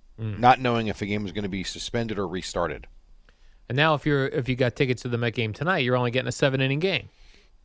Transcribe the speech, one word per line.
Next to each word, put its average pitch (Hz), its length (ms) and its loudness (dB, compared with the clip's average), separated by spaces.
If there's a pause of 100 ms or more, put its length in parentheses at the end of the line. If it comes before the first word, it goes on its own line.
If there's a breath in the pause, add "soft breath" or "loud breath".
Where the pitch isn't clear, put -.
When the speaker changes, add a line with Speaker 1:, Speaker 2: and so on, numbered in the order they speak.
(220)
Speaker 1:
Mm. 107 160 -6
Speaker 2:
not 127 220 8
knowing 120 260 2
if 101 160 -4
a 107 60 -4
game 104 160 -2
was 92 80 -6
gonna 101 180 -4
be 92 140 -4
suspended 113 560 -4
or 95 80 -2
restarted. 85 580 -4 (800)
Speaker 1:
And 117 80 -4
now 156 200 4
if - 100 -4
you're, 139 220 2
if 123 200 -2
you 127 80 0
got 123 200 2
tickets 127 260 0
to 131 80 -8
the 120 80 0
Met 117 160 0
game 110 180 -2
tonight, 165 280 -2
you're 123 180 2
only 123 140 0
getting 123 180 0
a - 40 -4
seven-inning 135 460 2
game. 180 300 -2 (560 soft breath)